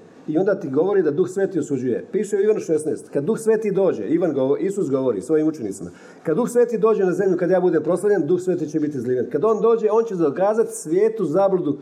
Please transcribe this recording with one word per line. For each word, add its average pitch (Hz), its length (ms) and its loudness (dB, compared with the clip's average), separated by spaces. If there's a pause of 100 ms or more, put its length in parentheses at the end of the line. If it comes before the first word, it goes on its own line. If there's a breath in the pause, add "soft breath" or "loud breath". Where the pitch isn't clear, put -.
(280)
I 156 100 0
onda 196 220 2
ti 160 80 -8
govori 180 340 2
da 151 80 0
Duh 160 180 0
Sveti 190 300 -2
osuđuje. 127 540 -2
Piše 208 240 -2
u 196 40 2
Ivanu 208 200 2
šesnaest, 156 480 -4
„Kad 143 160 -4
Duh 214 140 0
Sveti 214 320 0
dođe”, 170 360 0
Ivan 165 260 2
govo-, 131 240 2
Isus 180 340 -2
govori 131 300 0
svojim 156 280 2
učenicima, 98 420 -6 (320 loud breath)
„Kad 156 140 -2
Duh 240 120 0
Sveti 240 300 2
dođe 202 260 2
na 180 80 2
zemlju, 180 240 2
kad 175 140 0
ja - 100 4
budem 165 220 2
proslavljen, 175 440 0
Duh 175 140 0
Sveti 160 280 -2
će 156 120 -2
biti 147 200 -4
zliven.” 123 300 -2
Kad 147 140 0
on 220 160 2
dođe, 214 300 2
on 226 140 2
će 214 100 -6
dokazati 180 580 0
svijetu 196 520 0
zabludu 170 580 0